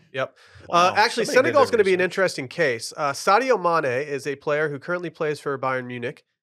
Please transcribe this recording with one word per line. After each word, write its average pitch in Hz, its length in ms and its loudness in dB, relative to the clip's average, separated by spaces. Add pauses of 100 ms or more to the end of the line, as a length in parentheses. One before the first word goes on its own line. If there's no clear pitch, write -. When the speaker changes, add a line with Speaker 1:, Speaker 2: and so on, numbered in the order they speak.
(120)
Speaker 1:
Yep. 131 240 -8 (320)
Speaker 2:
Wow, 175 80 2 (140)
Speaker 1:
Uh, - 60 -2
actually, 226 300 2
Speaker 2:
somebody 262 220 4
did - 60 0
Speaker 1:
Senegal's 269 160 4
Speaker 2:
their 240 80 0
Speaker 1:
gonna 202 60 6
be 190 100 2
an 180 40 2
Speaker 2:
research. 180 60 2
Speaker 1:
interesting 175 440 -2
case. 131 480 -4
Uh, 143 160 -2
Sadio 220 480 2
Mane 151 460 0
is 143 200 -8
a 139 100 -6
player 151 320 -2
who 143 100 -8
currently 175 320 -8
plays 151 300 -4
for 139 180 -6
Bayern 127 280 -4
Munich. 123 380 -10 (180)